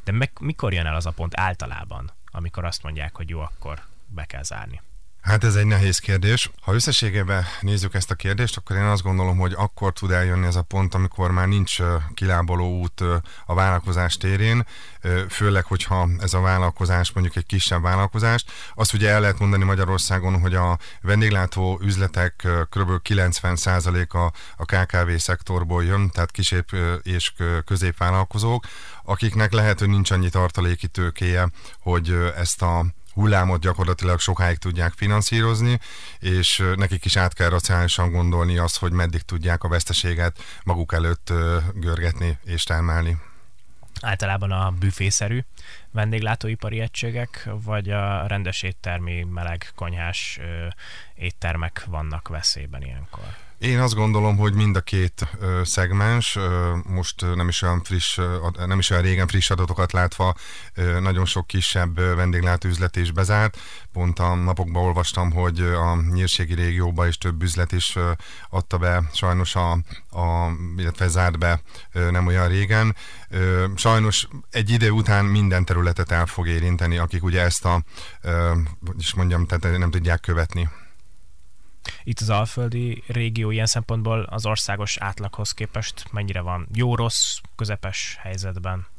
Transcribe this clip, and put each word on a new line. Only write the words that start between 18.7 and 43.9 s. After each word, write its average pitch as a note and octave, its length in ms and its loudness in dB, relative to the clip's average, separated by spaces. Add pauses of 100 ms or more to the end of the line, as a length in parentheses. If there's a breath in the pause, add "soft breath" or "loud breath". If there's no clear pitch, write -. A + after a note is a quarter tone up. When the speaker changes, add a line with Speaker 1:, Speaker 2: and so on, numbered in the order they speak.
Speaker 2:
Azt - 180 0
ugye G#2+ 160 4
el G#2 120 6
lehet G2+ 180 4
mondani G2 260 4
Magyarországon, F#2 760 2
hogy F2+ 140 2
a F2 240 2 (220 loud breath)
vendéglátó F#2 840 2
üzletek, F#2+ 600 0
ö, E2+ 260 2
körülbelül F#2 320 0
kilencven F2+ 540 2
százaléka F2 760 0 (240 loud breath)
a - 80 -6
K F2+ 220 2
K - 60 -6
V F2 240 2
szektorból F2 680 0
jön, G2 260 2
tehát E2+ 200 0
kisebb, - 420 0
ö, F2 220 0
és, F2+ 420 -2
ö, E2+ 280 0
középvállalkozók, F#2+ 1000 0 (400 loud breath)
akiknek G#2 480 2
lehet, G#2+ 260 4
hogy G#2 100 2
nincs G2+ 220 4
annyi F#2 180 4
tartaléki F2 580 2
tőkéje, F2+ 640 0 (320 loud breath)
hogy, F2 300 0
ö, F2 260 2
ezt F2 260 0
a E2+ 220 2 (280)
hullámot F#2+ 480 4
gyakorlatilag F2+ 580 2
sokáig F2+ 400 2
tudják F2 340 -2
finanszírozni, A2+ 880 2 (380 loud breath)
és, F#2 400 2
ö, F#2 180 2
nekik G2 280 0
is - 120 0
át F2+ 180 2
kell F2 140 2
racionálisan F2 600 2
gondolni F2 480 2
azt, E2+ 200 0
hogy F2 140 0
meddig E2+ 280 2
tudják E2+ 440 -2
a F2 40 -2
veszteséget E2+ 760 0 (220 loud breath)
maguk E2+ 280 0
előtt, E2 380 0
ö, E2+ 280 2 (160)
görgetni E2+ 720 0
és F2 200 -4
termelni. E2 520 0 (840 loud breath)